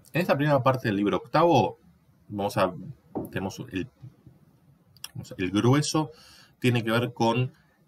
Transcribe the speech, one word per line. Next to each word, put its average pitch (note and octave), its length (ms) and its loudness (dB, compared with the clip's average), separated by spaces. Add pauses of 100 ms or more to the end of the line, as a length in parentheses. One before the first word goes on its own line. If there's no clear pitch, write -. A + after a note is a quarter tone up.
(120)
en D#3+ 100 -2
esta F#3 140 2
primera C#3+ 280 2
parte B2+ 240 2
del G2+ 100 0
libro G2+ 200 2
octavo, D3 600 2 (500)
vamos G2+ 300 -4
a, F#2 160 2 (580)
tenemos F#2+ 300 -8 (100)
el, F#2 160 -6 (1300)
vamos - 180 -14
a, - 60 -14
el F#2 140 -4
grueso D3 600 2 (480)
tiene A#2+ 240 0
que A2+ 80 -2
ver B2 220 -2
con A#2+ 400 0 (340)